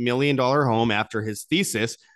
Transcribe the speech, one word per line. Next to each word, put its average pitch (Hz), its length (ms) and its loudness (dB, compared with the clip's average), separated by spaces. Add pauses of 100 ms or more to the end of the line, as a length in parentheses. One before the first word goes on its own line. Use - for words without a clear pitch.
million 131 320 2
dollar 131 300 2
home 117 260 2
after 107 300 -2
his 107 240 -8
thesis, 120 540 -2 (180)